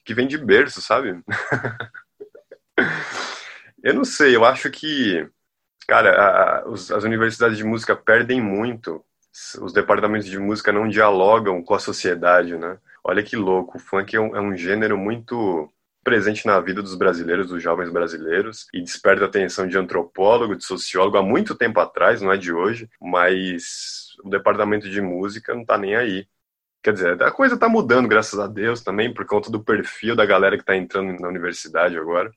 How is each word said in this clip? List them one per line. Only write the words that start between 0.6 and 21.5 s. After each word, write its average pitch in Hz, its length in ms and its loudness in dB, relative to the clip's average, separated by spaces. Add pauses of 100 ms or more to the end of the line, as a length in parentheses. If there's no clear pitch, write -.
sabe? 107 460 -2
<laughs> - 2500 -8
Eu 139 100 4
não 247 120 0
sei, 135 300 4
eu 110 80 6
acho 131 260 4
que, 123 580 -4 (600)
cara, 110 240 6
a, 92 480 4
a, - 80 -10
os, - 240 -12
as 104 120 0
universidades 113 540 0
de 107 60 -6
música 110 320 -2
perdem 120 460 2
muito, 107 640 -4 (580)
os 98 100 -8
departamentos 104 560 2
de 95 120 -8
música 104 320 0
não 107 180 0
dialogam 101 720 4
com 95 120 -2
a 95 60 2
sociedade, 87 800 2
né? 87 200 -8 (260)
Olha 95 200 0
que 117 140 -8
louco, 92 400 0
o - 20 -18
funk 98 340 -4
é 110 60 0
um, 110 160 -2
é 104 60 -2
um 101 160 -4
gênero 101 400 -2
muito 104 760 -4 (320)
presente 107 420 0
na 101 140 4
vida 92 220 -4
dos 95 140 -10
brasileiros, 90 520 0
dos 85 160 -8
jovens 85 260 -2
brasileiros, 85 840 -4
e - 80 -8
desperta 98 420 0
a 98 40 2
atenção 95 380 -2
de 92 120 -4
antropólogo, 95 800 0
de - 80 -16
sociólogo, 95 520 0
há 98 60 4
muito 139 320 -2